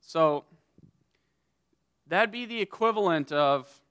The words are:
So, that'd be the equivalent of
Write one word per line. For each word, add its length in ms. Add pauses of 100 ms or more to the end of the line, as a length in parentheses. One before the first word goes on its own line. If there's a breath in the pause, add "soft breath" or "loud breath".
So, 440 (1600)
that'd 240
be 140
the 160
equivalent 720
of 480 (100)